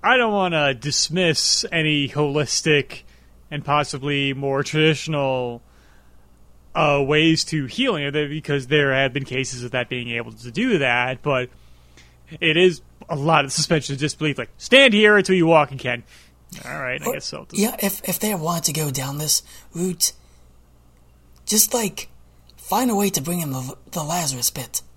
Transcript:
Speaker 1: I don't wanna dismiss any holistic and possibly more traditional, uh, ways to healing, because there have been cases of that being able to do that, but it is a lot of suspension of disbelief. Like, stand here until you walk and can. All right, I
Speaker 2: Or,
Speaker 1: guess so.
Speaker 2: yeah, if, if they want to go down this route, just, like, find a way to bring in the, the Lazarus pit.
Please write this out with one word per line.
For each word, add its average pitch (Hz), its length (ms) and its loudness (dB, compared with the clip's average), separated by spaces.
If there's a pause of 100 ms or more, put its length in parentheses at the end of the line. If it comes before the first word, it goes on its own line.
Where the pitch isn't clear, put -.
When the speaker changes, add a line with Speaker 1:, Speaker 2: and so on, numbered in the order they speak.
Speaker 1:
I 233 140 4
don't 233 160 2
wanna 165 420 2
dismiss 151 960 0
any 151 380 0
holistic 147 920 0 (500)
and 147 120 -8
possibly 143 720 -2
more 139 300 -2
traditional, 139 1000 0 (1120)
uh, 147 320 2
ways 160 380 2
to 147 220 -4
healing, 160 460 -2
because 147 560 -4
there 143 260 4
have 135 180 2
been 135 120 -4
cases 123 400 -6
of 117 80 -8
that 123 160 -2
being 120 220 -6
able 117 220 -6
to 120 180 -14
do 208 280 0
that, 127 440 0
but 127 280 -2 (920)
it 160 160 2
is 175 240 4 (280)
a 160 80 -4
lot 147 280 4
of 135 80 -6
suspension 151 420 0
of 131 60 -8
disbelief. 151 380 -2
Like, 120 200 -8
stand 262 360 6
here 208 220 8
until 190 180 4
you 170 120 4
walk 156 260 6
and 131 80 -12
can. 120 240 -6 (600)
All 139 160 -10
right, 131 220 -6
I - 40 -6
Speaker 2:
Or, - 80 -2
Speaker 1:
guess 151 120 -8
so. - 260 -12
Speaker 2:
yeah, - 280 0
if, 196 280 -4
if 180 120 -4
they 214 140 -2
want 165 300 -4
to 160 80 2
go 151 180 -2
down 135 280 -6
this 151 240 0 (320)
route, 175 380 -2 (1300)
just, 214 280 2
like, 226 360 -4 (480)
find 240 320 0
a 214 40 0
way 202 160 2
to 147 120 -4
bring 170 180 -4
in 151 100 -6
the, 131 260 -8 (160)
the 165 100 -6
Lazarus 147 480 -4
pit. - 320 -10 (140)